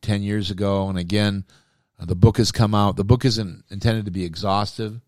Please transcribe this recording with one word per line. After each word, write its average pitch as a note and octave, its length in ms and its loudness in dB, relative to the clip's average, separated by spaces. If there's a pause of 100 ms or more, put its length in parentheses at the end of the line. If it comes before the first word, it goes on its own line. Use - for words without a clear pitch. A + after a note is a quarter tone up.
ten G2+ 220 -2
years G2+ 300 -4
ago. G2 360 0
And F#2+ 80 -4
again, G2+ 480 -2 (540)
uh, - 60 -14
the F2 100 -4
book F#2+ 220 6
has G#2+ 160 2
come G#2+ 200 2
out. G#2 240 2
The G2+ 60 -2
book A#2+ 220 2
isn't G#2+ 440 -2
intended A2 360 -2
to G2+ 80 -6
be F#2 120 -4
exhaustive. G#2 840 -4